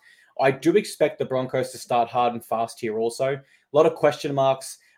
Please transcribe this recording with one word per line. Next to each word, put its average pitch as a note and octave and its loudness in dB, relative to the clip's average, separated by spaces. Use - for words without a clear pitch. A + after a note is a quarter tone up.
I C3+ 4
do D#3+ 2
expect D#3+ 0
the C3+ -2
Broncos C3 -4
to A#2 -16
start A#2+ 0
hard B2 0
and A#2 -10
fast A2+ -4
here G#2+ -4
also. A#2 -2
A C#3 -8
lot D#3 6
of E3 2
question D3 0
marks, C3+ -2